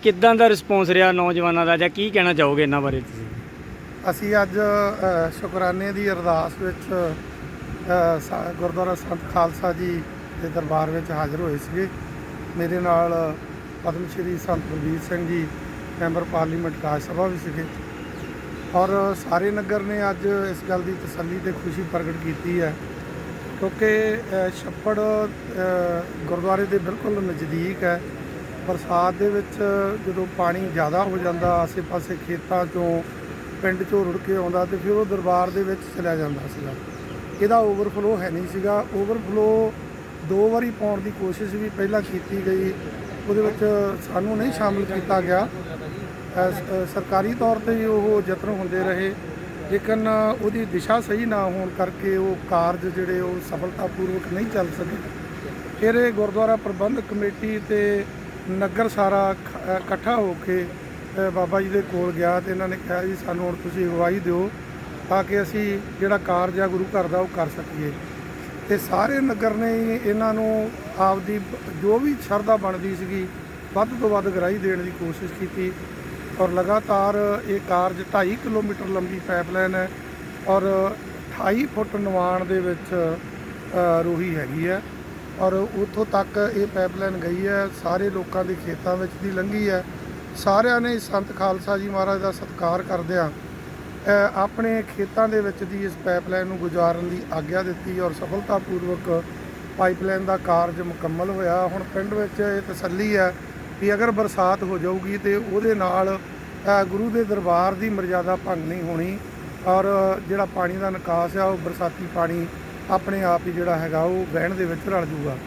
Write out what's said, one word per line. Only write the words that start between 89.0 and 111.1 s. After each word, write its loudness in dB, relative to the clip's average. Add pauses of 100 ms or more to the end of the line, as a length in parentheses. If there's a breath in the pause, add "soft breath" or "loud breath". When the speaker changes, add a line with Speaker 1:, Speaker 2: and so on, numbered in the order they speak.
Speaker 2:
ਦੀ -2
ਲੰਘੀ 0
ਹੈ। 0 (540)
ਸਾਰਿਆਂ 6
ਨੇ 0
ਸੰਤ -2
ਖਾਲਸਾ 2
ਜੀ -2
ਮਹਾਰਾਜ 2
ਦਾ 0
ਸਤਿਕਾਰ -2
ਕਰਦਿਆਂ, 0
ਅ, 0
ਆਪਣੇ 0 (140)
ਖੇਤਾਂ 2
ਦੇ 2
ਵਿੱਚ -2
ਦੀ -4
ਇਸ -2 (140)
ਪਾਈਪਲਾਈਨ 0
ਨੂੰ -6
ਗੁਜ਼ਾਰਨ 2
ਦੀ -4 (120)
ਆਗਿਆ -2
ਦਿੱਤੀ -4
ਔਰ 0
ਸਫਲਤਾਪੂਰਵਕ -2 (540)
ਪਾਈਪਲਾਈਨ 2
ਦਾ 2
ਕਾਰਜ 2
ਮੁਕੰਮਲ -4
ਹੋਇਆ। 2
ਹੁਣ -4 (100)
ਪਿੰਡ -2
ਵਿੱਚ -2
ਇਹ 0
ਤਸੱਲੀ 0
ਹੈ 4 (460)
ਵੀ 4
ਅਗਰ 4
ਬਰਸਾਤ 2
ਹੋ -2
ਜਾਊਗੀ -2
ਤੇ 2
ਉਹਦੇ 2
ਨਾਲ, 2 (640)
ਅ, 4
ਗੁਰੂ 0
ਦੇ 2
ਦਰਬਾਰ 2
ਦੀ -4
ਮਰਿਆਦਾ 0
ਭੰਗ -4
ਨਹੀਂ -4
ਹੋਣੀ -2 (460)
ਔਰ 6 (420)
ਜਿਹੜਾ 2
ਪਾਣੀ -2
ਦਾ -2
ਨਿਕਾਸ 0